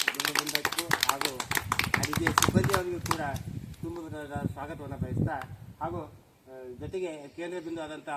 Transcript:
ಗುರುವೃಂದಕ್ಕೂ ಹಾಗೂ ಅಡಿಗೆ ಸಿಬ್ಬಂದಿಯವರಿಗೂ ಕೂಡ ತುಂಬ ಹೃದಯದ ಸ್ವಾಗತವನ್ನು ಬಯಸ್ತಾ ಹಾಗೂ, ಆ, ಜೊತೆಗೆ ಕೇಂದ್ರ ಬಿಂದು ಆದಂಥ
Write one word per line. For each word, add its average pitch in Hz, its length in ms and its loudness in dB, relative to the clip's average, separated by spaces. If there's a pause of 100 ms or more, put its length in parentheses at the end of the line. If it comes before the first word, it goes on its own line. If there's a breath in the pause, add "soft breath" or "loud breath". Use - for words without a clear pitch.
(140)
ಗುರುವೃಂದಕ್ಕೂ - 680 0 (260)
ಹಾಗೂ - 260 0 (640)
ಅಡಿಗೆ - 280 2
ಸಿಬ್ಬಂದಿಯವರಿಗೂ 180 760 6
ಕೂಡ 165 200 2 (600)
ತುಂಬ 170 200 -6
ಹೃದಯದ 147 520 -4
ಸ್ವಾಗತವನ್ನು 139 460 -8
ಬಯಸ್ತಾ - 600 0 (220)
ಹಾಗೂ, 170 160 -4
ಆ, 131 840 -12
ಜೊತೆಗೆ 151 480 -4
ಕೇಂದ್ರ 175 300 -6
ಬಿಂದು 165 240 -4
ಆದಂಥ 151 340 -8